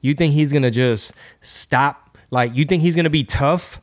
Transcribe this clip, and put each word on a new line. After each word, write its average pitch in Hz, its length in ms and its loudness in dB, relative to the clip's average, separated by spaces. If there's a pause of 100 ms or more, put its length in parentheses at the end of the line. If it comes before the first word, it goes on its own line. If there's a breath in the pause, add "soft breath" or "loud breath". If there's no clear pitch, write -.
You 135 120 0
think 151 200 2
he's 151 200 2
gonna 131 180 2
just 120 420 0 (280 loud breath)
stop? - 760 -4 (140 soft breath)
Like, 120 240 0
you 147 100 2
think 175 180 0
he's 170 120 2
gonna 165 140 2
be 147 140 0
tough - 600 -2